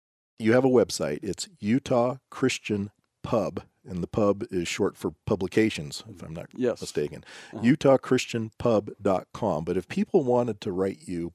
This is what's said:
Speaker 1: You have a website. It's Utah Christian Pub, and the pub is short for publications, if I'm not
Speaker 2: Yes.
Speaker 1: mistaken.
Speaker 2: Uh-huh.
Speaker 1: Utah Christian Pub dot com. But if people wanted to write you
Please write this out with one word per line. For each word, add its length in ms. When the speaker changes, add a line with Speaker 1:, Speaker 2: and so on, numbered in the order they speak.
Speaker 1:
You 160
have 120
a 40
website. 540
It's 240
Utah 580
Christian 600
Pub, 400
and 200
the 40
pub 440
is 160
short 280
for 200
publications, 840
if 140
I'm 120
not 220
Speaker 2:
Yes. 240
Speaker 1:
mistaken. 440
Speaker 2:
Uh-huh. 120
Speaker 1:
Utah 340
Christian 640
Pub 320
dot 320
com. 320
But 120
if 100
people 360
wanted 380
to 100
write 360
you 280